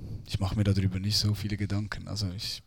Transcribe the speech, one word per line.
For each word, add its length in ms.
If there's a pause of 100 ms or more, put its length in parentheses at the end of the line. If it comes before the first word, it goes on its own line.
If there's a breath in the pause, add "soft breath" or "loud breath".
(260)
ich 140
mache 160
mir 100
darüber 340
nicht 180
so 180
viele 200
Gedanken. 540
Also 260
ich, 320